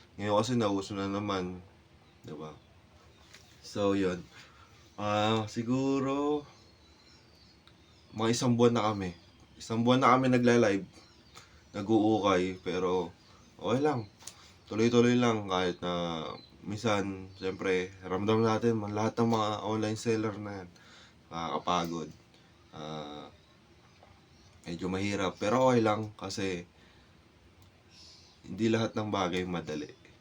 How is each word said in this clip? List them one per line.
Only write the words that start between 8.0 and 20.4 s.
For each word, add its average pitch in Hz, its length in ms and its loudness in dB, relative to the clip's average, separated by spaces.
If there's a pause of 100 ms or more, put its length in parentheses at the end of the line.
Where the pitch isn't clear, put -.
mga 113 240 2
isang 120 240 2
buwan 120 160 6
na 107 160 2
kami. 95 240 -4 (480)
Isang 113 240 -2
buwan 127 160 6
na 127 160 8
kami 131 160 4
nagla-live. 120 480 6 (960)
Nag-uukay, 101 880 2
pero 90 480 -2 (480)
okay 107 240 0
lang. 127 240 -2 (560)
Tuloy-tuloy 117 480 4
lang 117 320 2
kahit 92 320 0
na 87 480 -4 (400)
minsan, 98 720 -2
siyempre, 92 640 -2
ramdam 101 400 0
natin 113 400 2
man 104 160 -6
lahat 110 160 0
ng 117 160 2
mga 110 200 2 (120)
online 107 400 -2
seller 110 400 -2